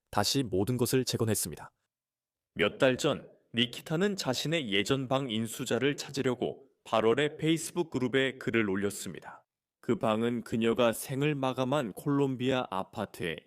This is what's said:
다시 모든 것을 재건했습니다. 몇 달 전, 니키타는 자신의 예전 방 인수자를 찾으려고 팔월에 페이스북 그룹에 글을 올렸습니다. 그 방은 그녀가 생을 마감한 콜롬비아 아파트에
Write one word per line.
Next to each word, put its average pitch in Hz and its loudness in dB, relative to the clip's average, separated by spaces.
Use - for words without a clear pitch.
다시 131 2
모든 104 0
것을 123 2
재건했습니다. - -2
몇 - 0
달 131 4
전, 131 -2
니키타는 160 0
자신의 147 -2
예전 123 0
방 131 0
인수자를 117 0
찾으려고 131 -4
팔월에 123 2
페이스북 165 0
그룹에 131 0
글을 110 0
올렸습니다. 98 -6
그 117 0
방은 113 0
그녀가 113 4
생을 143 -2
마감한 131 0
콜롬비아 131 0
아파트에 92 -6